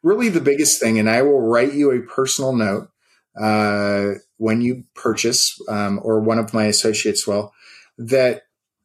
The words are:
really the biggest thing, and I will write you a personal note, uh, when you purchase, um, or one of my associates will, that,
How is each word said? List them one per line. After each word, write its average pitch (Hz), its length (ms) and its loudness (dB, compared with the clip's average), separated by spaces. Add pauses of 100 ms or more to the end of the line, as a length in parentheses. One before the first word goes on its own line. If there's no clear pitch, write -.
really 220 260 2
the 170 120 0
biggest 143 380 2
thing, 113 200 2
and 107 100 2
I 120 140 2
will 143 180 4
write 120 320 2
you 143 180 2
a 123 100 0
personal 131 520 -4
note, 107 360 -2 (500)
uh, 101 800 0 (180)
when 110 240 0
you 123 220 -2 (100)
purchase, - 720 -2
um, 101 360 -4
or 110 160 0
one 110 180 0
of 110 160 -4
my 110 120 2
associates 104 600 0
will, 101 260 -4 (460)
that, 123 460 0 (420)